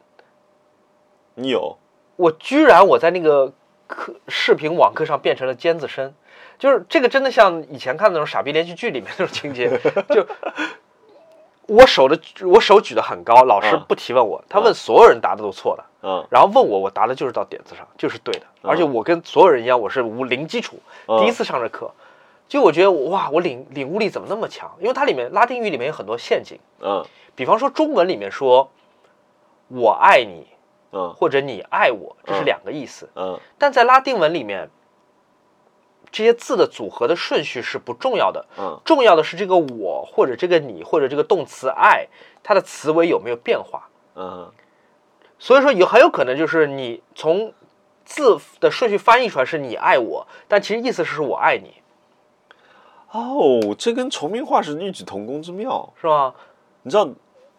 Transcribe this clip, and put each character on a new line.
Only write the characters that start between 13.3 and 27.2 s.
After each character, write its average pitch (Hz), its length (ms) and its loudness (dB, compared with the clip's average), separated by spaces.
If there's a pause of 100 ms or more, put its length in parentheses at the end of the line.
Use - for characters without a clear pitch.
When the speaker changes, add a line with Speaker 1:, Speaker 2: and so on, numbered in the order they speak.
Speaker 2:
老 101 180 4
师 104 160 2 (100)
不 - 60 -2
提 - 180 -6
问 123 160 4
我， 90 120 -6
Speaker 1:
嗯。 - 100 -20
Speaker 2:
他 196 100 0
问 220 140 4
所 147 300 6
有 233 40 12
人 120 140 4
答 90 140 -2
的 107 80 -8
都 101 80 -6
错 98 240 -6
了， - 100 -16 (160)
Speaker 1:
嗯。 95 300 -6
Speaker 2:
然 127 100 6
后 190 100 6
问 233 160 4
我， 101 120 -2
我 98 100 -4
答 104 160 -2
的 123 80 -2
就 135 140 -6
是 120 40 -8
到 104 140 -6
点 - 180 -16
子 - 120 -20
上， - 200 -20
就 - 140 -6
是 - 80 -10
对 - 220 -10
的， - 60 -20 (180)
Speaker 1:
嗯。 - 80 -2
Speaker 2:
而 156 40 0
且 175 80 0
我 123 200 -2
跟 170 200 -2
所 156 200 2
有 185 60 8
人 131 120 2
一 117 60 -8
样， 123 120 2
我 101 80 -4
是 127 140 -4
无， 117 220 -6
零 127 240 -4
基 233 120 -6
础， - 200 -12 (280)
Speaker 1:
嗯。 110 120 2
Speaker 2:
第 220 80 4
一 240 40 2
次 233 120 -6
上 147 180 -6
这 113 80 -6
课， - 240 -14 (540)
就 285 120 -2
我 196 120 6
觉 156 100 2
得 196 80 6
哇， 160 400 -2
我 151 100 -2
领， 139 300 -6
领 135 180 -10
悟 180 120 -6
力 202 100 -2
怎 123 100 -10
么 92 80 -12
那 185 80 -8
么 202 120 -8
强？ - 320 -18
因 190 80 -6
为 254 60 -2
它 269 120 -4
里 214 80 0
面 123 180 -6
拉 202 140 0
丁 247 160 -4
语 208 80 -6
里 147 80 -4
面 123 100 -6
有 151 60 -8
很 120 100 -14
多 107 140 -8
陷 160 240 -4
阱， - 160 -18 (220)
Speaker 1:
嗯。 95 260 -6 (300)